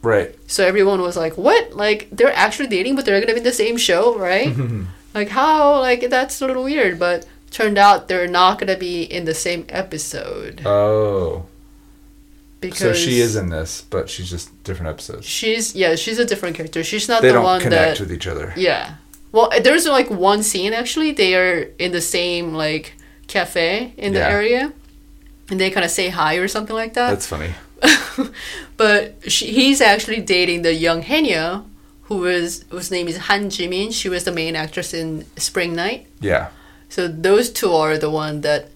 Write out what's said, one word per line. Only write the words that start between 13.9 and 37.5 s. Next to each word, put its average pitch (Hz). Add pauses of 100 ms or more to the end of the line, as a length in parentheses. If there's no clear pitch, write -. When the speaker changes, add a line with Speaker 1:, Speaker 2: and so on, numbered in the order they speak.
Speaker 1:
she's 92
just 87 (160)
different -
episodes. -
Speaker 2:
she's, 226
yeah, 175
she's 220
a 240
different 180
character. 165
She's 202
not 226
Speaker 1:
They -
Speaker 2:
the 123
Speaker 1:
don't 123
Speaker 2:
one 185
Speaker 1:
connect 160
Speaker 2:
that -
Speaker 1:
with 90
each 82
other. 82
Speaker 2:
Yeah. 156 (400)
Well, 220 (100)
there's, 320
like, 262
one 202
scene, 202
actually. 247
They 190
are 185 (100)
in 175
the 175
same, 175
like, 156 (340)
cafe 185
in 202
the 190
Speaker 1:
Yeah. - (100)
Speaker 2:
area, 247 (760)
and 190
they 185
kinda 170
say 180
hi 165
or 180
something 214
like 226
that. 247
Speaker 1:
That's -
funny. 82 (300)
Speaker 2:
<laughs> - (460)
But -
she, -
he's 269
actually 220
dating 175
the 165
young 165
Haenyeo, 202 (380)
who 208
was, 175
whose 180
name 175
is 165 (120)
Han 202
Jimin. 190
She -
was 175
the 185
main 165
actress 160
in 160 (120)
Spring 170
Night. 185 (120)
Speaker 1:
Yeah. 92 (420)
Speaker 2:
So 180
those 190
two 196